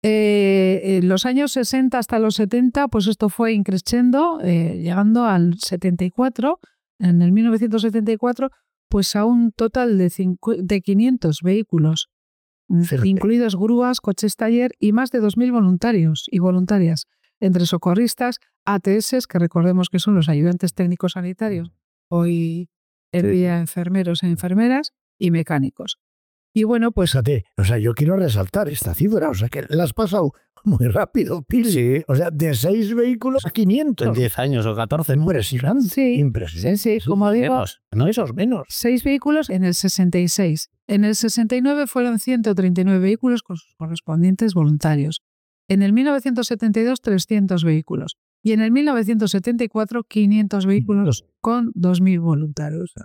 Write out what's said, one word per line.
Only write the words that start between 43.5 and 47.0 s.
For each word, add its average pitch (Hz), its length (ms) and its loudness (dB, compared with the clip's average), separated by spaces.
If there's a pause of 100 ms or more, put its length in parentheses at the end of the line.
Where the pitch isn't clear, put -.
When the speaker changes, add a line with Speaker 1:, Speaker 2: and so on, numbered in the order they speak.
Speaker 1:
sus - 200 -18
correspondientes 170 800 0
voluntarios. 151 680 0 (460)
En 190 140 2
el 202 100 2
mil 247 120 2
novecientos 262 420 -2
setenta 220 340 0
y 226 40 2
dos, 247 160 -2